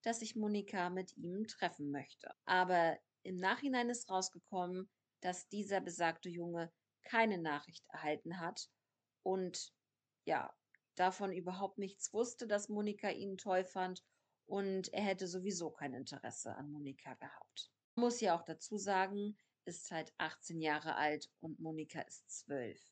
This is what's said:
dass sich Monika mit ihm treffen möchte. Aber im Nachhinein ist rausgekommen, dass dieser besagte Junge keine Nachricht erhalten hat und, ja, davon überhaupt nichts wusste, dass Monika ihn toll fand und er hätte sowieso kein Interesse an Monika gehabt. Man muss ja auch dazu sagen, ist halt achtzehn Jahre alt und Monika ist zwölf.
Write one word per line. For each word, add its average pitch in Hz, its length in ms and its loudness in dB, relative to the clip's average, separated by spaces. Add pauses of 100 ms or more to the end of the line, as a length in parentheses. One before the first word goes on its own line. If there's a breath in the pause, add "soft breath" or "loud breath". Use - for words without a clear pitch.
dass 226 200 0
sich 226 160 -4
Monika 208 520 2
mit 185 280 -4
ihm 180 280 -4
treffen 147 460 -2
möchte. - 420 -8 (120)
Aber 180 520 6 (260)
im 190 120 -4
Nachhinein 240 540 2
ist 240 200 -4
rausgekommen, 185 800 -2 (300)
dass 180 300 -4
dieser 202 320 0
besagte 170 480 0
Junge 170 420 -4 (320)
keine 226 340 4
Nachricht 160 520 -2
erhalten 156 500 -2
hat - 300 -6 (560)
und, 190 460 0 (540)
ja, - 280 0 (420)
davon 190 360 4
überhaupt 185 460 -4
nichts 196 340 -6
wusste, 240 340 0
dass 208 220 0
Monika 208 420 0
ihn 196 280 -4
toll 190 260 4
fand 185 400 -4 (440)
und 196 440 0
er 202 120 0
hätte 190 260 0
sowieso 180 400 -2
kein 139 240 -6
Interesse 123 640 -8
an 147 120 -8
Monika 139 440 -10
gehabt. - 580 -14 (240)
Man 233 80 6
muss 240 160 4
ja 180 180 6
auch 170 60 -2
dazu - 340 -6
sagen, 202 600 2 (260 soft breath)
ist - 280 -10
halt 160 260 -4
achtzehn 165 420 -4
Jahre 151 380 2
alt 151 320 2 (100)
und 160 220 -8
Monika 160 400 -6
ist - 280 -12
zwölf. - 640 -6